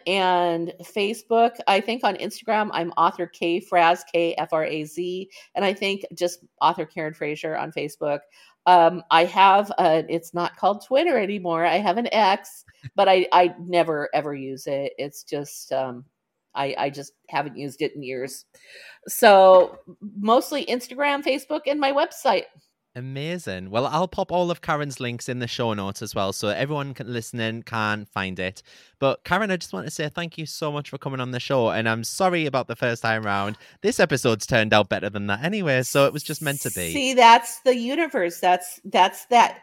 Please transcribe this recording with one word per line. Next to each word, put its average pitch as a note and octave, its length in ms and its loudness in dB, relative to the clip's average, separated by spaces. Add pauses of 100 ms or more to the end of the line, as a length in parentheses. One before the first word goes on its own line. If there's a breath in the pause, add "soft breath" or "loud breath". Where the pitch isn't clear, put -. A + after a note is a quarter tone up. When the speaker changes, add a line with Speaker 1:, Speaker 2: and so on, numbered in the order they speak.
Speaker 1:
and F3 680 0 (100)
Facebook. A3+ 760 0 (100)
I G3 140 4
think A#3 220 -4
on G#3 140 0
Instagram, G#3+ 540 -4
I'm E3+ 240 -4
Author E3+ 300 0
K E3+ 340 -4
Fraz, F3 420 2 (120)
K E3+ 240 0
F E3 160 -4
R D#3 100 0
A D3+ 220 -6
Z. F3+ 440 -8 (260 loud breath)
And G3 100 0
I F#3+ 80 0
think G3 320 -4 (100)
just F3 300 -6 (160)
Author D#3+ 240 2
Karen D#3 280 -8
Fraser D3+ 440 -8
on D3+ 140 -8
Facebook. D3 480 -6 (480 soft breath)
Um, F3 440 6
I E3 140 6
have G3 540 4
a, D#3+ 280 4
it's E3 280 -6
not F3 200 -4
called G#3 300 0
Twitter D4 320 2
anymore. F3+ 480 -2
I E3+ 140 2
have G3+ 180 0
an A#3+ 160 -2
X, G3+ 500 0 (160 loud breath)
<laughs> - 160 -18
but F#3+ 140 4
I, F#3 240 4
I F3 260 4
never, E3 540 -2
ever D3 220 -2
use C3+ 320 -10
it. C#3 320 -4
It's C#3+ 240 -10
just, - 500 -10
um, C3 320 -6 (480)
I, C#3 240 -6
I D3 140 -4
just C#3 220 -16 (140)
haven't D3 300 -6
used C#3 240 -12
it D3 140 -4
in D3 80 -14
years. C3 420 -10 (640 loud breath)
So F#3+ 720 8 (200)
mostly A3 680 0
Instagram, C#4 560 -4
Facebook, C#4+ 420 -4
and C#4+ 140 -2
my C#4 120 0
website. C#4 520 -2 (500)
Speaker 2:
Amazing. C3 760 -10
Well, A#2 180 -2
I'll E3 220 -2
pop F#3 240 -6
all F3 180 0
of E3 80 -8
Karen's D3 400 -4
links A#2+ 300 -6
in B2 100 -6
the A#2+ 80 -4
show A#2 260 -2
notes G2 280 -6
as G#2+ 120 -10
well, G2 200 -2
so - 160 -4
everyone C#3 440 -4
can, B2 200 -10
listening A2+ 500 -6
can G#2+ 400 -2
find F#2+ 340 -6
it. F#2 240 -6 (380 soft breath)
But C3+ 240 0
Karen, G3 260 -2
I F#3 60 -2
just - 160 -10
want F#3 160 -8
to D#3 40 -8
say D3+ 180 -6
thank E3+ 280 -10
you D#3+ 80 -10
so D3 280 -8
much D3 160 -10
for C#3 80 -10
coming C3+ 240 -8
on B2 100 -6
the B2 80 -6
show, B2 300 0
and A2 180 -2
I'm A2+ 160 -2
sorry F3 420 0
about C3 220 -2
the A#2 80 -8
first A#2+ 260 -4
time A2 220 -2
round. G2+ 340 -4 (240 soft breath)
This G#3+ 160 -2
episode's C3 480 0
turned A2 280 2
out G#2+ 160 4
better G#2 200 -4
than G2+ 180 -6
that G2+ 140 -2
anyway, D#3+ 420 -2
so C#3 220 2
it - 60 2
was D3 100 -8
just - 200 -10
meant C#3+ 220 -4
to B2+ 80 -4
be. F2 200 -4
Speaker 1:
See, C4 220 -2
that's A#3+ 480 6
the B3 160 2
universe. A#3+ 640 -2
That's, F3+ 420 0
that's F#3+ 440 0
that, A#3 360 4